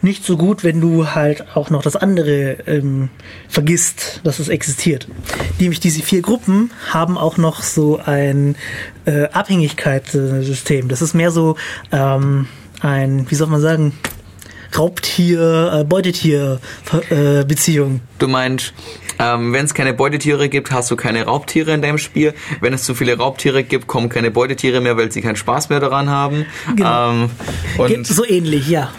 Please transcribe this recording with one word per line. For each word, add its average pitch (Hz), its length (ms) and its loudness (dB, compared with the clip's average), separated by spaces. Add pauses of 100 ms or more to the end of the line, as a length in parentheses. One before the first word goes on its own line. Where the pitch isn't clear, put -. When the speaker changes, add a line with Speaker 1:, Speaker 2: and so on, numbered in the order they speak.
Speaker 1:
nicht 196 220 0
so 180 120 2
gut, 185 260 2
wenn 165 180 2
du 165 280 4
halt 147 360 0 (120)
auch 147 120 -2
noch 147 140 2
das 151 140 0
andere, 147 640 2 (100)
ähm, 135 400 0 (400)
vergisst, - 720 0
dass 160 160 0
es 156 100 -4
existiert. 151 600 -2 (500)
Nämlich 175 220 2
diese 160 220 0
vier 190 200 2
Gruppen 220 480 2 (200)
haben 165 280 0
auch 160 180 0
noch 160 280 0
so 151 400 2
ein, 143 500 2 (500)
äh, 147 280 2
Abhängigkeitssystem. 135 1600 0
Das 127 140 -2
ist 160 120 -4
mehr 170 180 2
so, 160 240 2 (360)
ähm, 139 540 2 (340)
ein, 135 500 0
wie - 40 0
soll 156 140 0
man 151 120 2
sagen, 156 340 2 (840)
Raubtier-, 165 1040 2
äh, 151 40 2
Beutetier-, 156 760 0 (520)
äh, 143 340 4
Beziehung. 143 560 2 (180)
Speaker 2:
Du 139 100 2
meinst, 127 440 -2 (460)
ähm, 120 340 0
wenn's 143 220 0
keine 135 200 0
Beutetiere 143 540 0
gibt, 135 240 -2
hast 123 180 0
du 120 60 0
keine 113 280 -2
Raubtiere 156 480 0
in 151 100 0
deinem 147 160 0
Spiel. 151 360 0 (260)
Wenn 123 140 0
es 127 100 -6
zu 131 100 -2
viele 123 220 2
Raubtiere 131 480 0
gibt, 127 220 -2
kommen 120 220 -2
keine 117 220 0
Beutetiere 127 500 0
mehr, 120 160 2
weil 113 160 0
sie 107 80 -4
keinen 110 160 -2
Spaß 127 320 -2
mehr 143 120 2
daran 139 300 0
haben. 143 360 0 (280)
Speaker 1:
Genau. 120 380 2
Speaker 2:
Ähm, 120 180 0 (560)
Speaker 1:
Ge-, 127 120 4
Speaker 2:
und 120 80 -6
Speaker 1:
so 165 200 0
ähnlich, 156 420 0
ja. 151 300 0